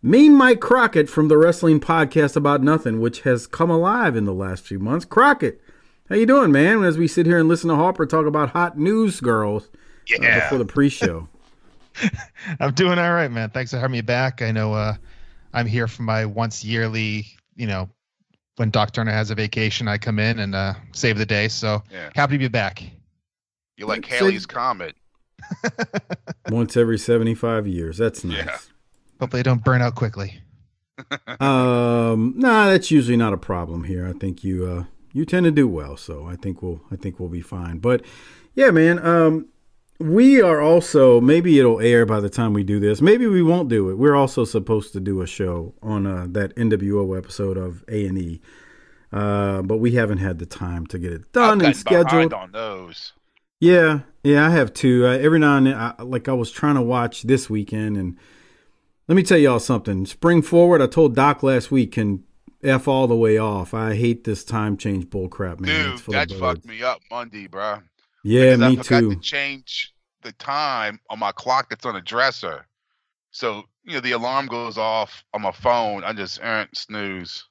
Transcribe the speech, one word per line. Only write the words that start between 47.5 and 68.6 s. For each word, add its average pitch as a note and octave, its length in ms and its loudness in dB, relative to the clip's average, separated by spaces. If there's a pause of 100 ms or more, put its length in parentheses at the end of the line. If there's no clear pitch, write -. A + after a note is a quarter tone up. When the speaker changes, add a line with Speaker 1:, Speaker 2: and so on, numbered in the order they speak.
Speaker 1:
of F2+ 300 -10
A G#2+ 180 -4
and F#2+ 140 -6
E. E2+ 200 -10 (720)
Uh, G2+ 520 -2
but G#2+ 140 -2
we A#2 160 0
haven't G#2+ 260 0
had F#2 180 -4
the E2+ 80 -10
time F2 420 -10
to F#2 120 -12
get F2 140 -8
it - 200 -16
done A3 280 2
Speaker 3:
I've E3 140 4
Speaker 1:
and - 80 -14
Speaker 3:
gotten - 0 - (200)
behind E3 80 0
Speaker 1:
scheduled. D#3+ 220 2
Speaker 3:
on F#2 180 -12
those. G2 640 -12 (460)
Speaker 1:
Yeah, E3 420 4 (220)
yeah, C#3+ 220 6
I E3 60 4
have C#3 220 2
too. B2 340 4
Uh, B2 100 4
every D#3 220 4
now D3 180 4
and C3+ 100 4
then, C3+ 80 2
I, A2+ 280 -8
like, B2 260 -6
I C3+ 40 -2
was A#2+ 180 -4
trying D3 240 0
to C3 60 0
watch A#2+ 420 -4
this B2+ 260 0
weekend, G#2+ 480 -4
and F2+ 200 -6 (880)
let E3 80 4
me F#3+ 80 6
tell F3+ 140 4
y'all C3 220 6
something. G2+ 460 -2
Spring E3+ 360 2
Forward, F3 400 6
I B2+ 60 2
told D3 280 2
Doc C3+ 280 2
last C3 260 0
week, C3 220 0
can G2+ 320 -4 (400)
F C3+ 240 0
all C3 200 2
the A#2+ 80 2
way A2 220 2
off. G#2 360 -4
I A2 220 -4
hate A#2 280 -2
this G#2 220 -6
time G#2+ 320 -4
change G2 300 -6
bullcrap, F#2 520 -8
man. G2 240 -2
Speaker 3:
Dude, C3+ 100 -6
Speaker 1:
It's B2 80 -14
for - 100 -12
the G2+ 60 -4
Speaker 3:
that D3+ 140 -4
fucked B2 300 -6
Speaker 1:
birds. - 40 -20
Speaker 3:
me A2+ 160 -16
up B2 200 -6 (100)
Monday, A2 360 -14
bro. G2+ 320 -8 (440)
Speaker 1:
Yeah, B2+ 320 6
Speaker 3:
Because A#2+ 40 2
Speaker 1:
me B2+ 200 4